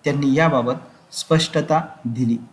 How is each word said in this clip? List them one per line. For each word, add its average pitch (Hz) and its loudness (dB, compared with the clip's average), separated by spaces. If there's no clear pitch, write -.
त्यांनी 139 0
याबाबत 135 2
स्पष्टता 160 0
दिली 117 -2